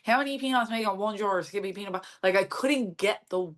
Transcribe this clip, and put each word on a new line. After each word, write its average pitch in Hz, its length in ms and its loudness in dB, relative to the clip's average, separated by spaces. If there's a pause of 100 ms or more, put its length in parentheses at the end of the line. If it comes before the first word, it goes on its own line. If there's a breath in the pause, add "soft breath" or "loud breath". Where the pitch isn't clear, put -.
how 226 140 4
many 277 200 0
peanuts 254 320 0
make 226 160 -2
a 202 80 0
one 208 220 -2
jar? 196 260 0
Give 196 200 -6
me 196 100 -6
peanut 196 200 -10
butter? 185 140 -6 (160 loud breath)
Like, 190 140 4
I 196 80 6
couldn't 254 540 0
get 196 320 0
the 185 280 -2